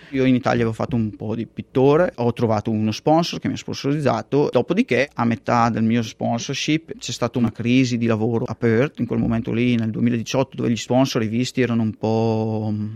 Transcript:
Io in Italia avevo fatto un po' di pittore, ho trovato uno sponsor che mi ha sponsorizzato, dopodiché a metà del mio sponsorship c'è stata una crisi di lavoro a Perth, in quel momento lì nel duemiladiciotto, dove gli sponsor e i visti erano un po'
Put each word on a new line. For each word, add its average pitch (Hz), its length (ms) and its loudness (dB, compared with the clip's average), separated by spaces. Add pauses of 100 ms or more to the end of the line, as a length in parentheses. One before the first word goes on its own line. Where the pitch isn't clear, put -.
(100)
Io 131 140 0
in 131 100 4
Italia 120 280 0
avevo 113 100 0
fatto 113 240 -4
un 107 180 -2
po' 110 220 -6
di 113 100 -6
pittore, 143 720 2
ho 120 160 0
trovato 113 400 0
uno 107 180 0
sponsor 156 480 0
che - 80 -6
mi - 80 -2
ha - 20 -8
sponsorizzato, 135 960 -2
dopodiché 131 640 0
a 120 100 -2
metà 117 460 2
del 113 140 0
mio 113 180 2
sponsorship 117 960 -4
c'è - 140 -10
stata 127 260 -4
una 113 140 0
crisi 123 440 2
di 117 100 0
lavoro 113 400 0
a - 100 -8
Perth, 120 420 2
in 120 80 -2
quel 117 140 -2
momento 113 320 0
lì 120 240 2
nel 113 140 -2
duemiladiciotto, 120 680 -2
dove 123 140 -2
gli 117 60 0
sponsor 123 460 0
e 110 40 -2
i - 20 -2
visti 120 340 -2
erano 117 200 0
un 110 120 0
po' 110 800 0 (220)